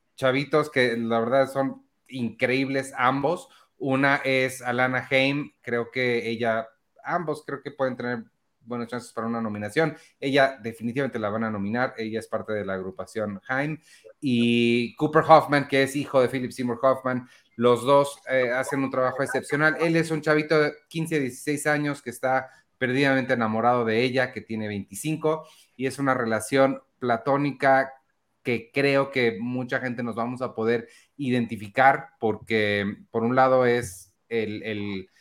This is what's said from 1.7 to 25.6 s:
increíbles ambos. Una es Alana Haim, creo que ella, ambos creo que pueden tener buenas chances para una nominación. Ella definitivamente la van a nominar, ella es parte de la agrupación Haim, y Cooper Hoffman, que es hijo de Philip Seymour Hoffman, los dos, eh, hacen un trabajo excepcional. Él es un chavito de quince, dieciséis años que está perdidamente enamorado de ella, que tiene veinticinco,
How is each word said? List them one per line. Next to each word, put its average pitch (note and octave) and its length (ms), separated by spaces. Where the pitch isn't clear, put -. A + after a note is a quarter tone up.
increíbles C3 880
ambos. C#3 500
Una C#3 480
es C3 360
Alana B2+ 480
Haim, C#3 520
creo A#2 280
que A#2+ 400
ella, A2+ 380
ambos D#3 440
creo C#3 160
que - 100
pueden B2+ 240
tener A#2+ 300
buenas A#2 260
chances A#2+ 260
para A2+ 120
una A#2 160
nominación. A2 560
Ella C3+ 420
definitivamente A#2 560
la G#2+ 120
van A2 140
a A2 60
nominar, A2 480
ella A2 220
es G#2+ 80
parte A2 260
de G#2 120
la F#2+ 100
agrupación F#2+ 720
Haim, D3 320
y A#2 760
Cooper D3+ 320
Hoffman, D3 400
que C#3 140
es C3+ 140
hijo C#3 260
de A#2+ 80
Philip B2+ 220
Seymour B2 320
Hoffman, B2+ 440
los A#2+ 280
dos, C#3+ 360
eh, B2+ 220
hacen C3+ 320
un C3 80
trabajo C3 320
excepcional. D3 560
Él E3 160
es D#3+ 160
un D#3 100
chavito D3+ 380
de D3 140
quince, D#3+ 320
dieciséis C#3 460
años D3 380
que A#2+ 80
está B2+ 400
perdidamente C3 560
enamorado A#2 520
de A2+ 180
ella, B2+ 280
que G#2+ 100
tiene A2 260
veinticinco, D#3 800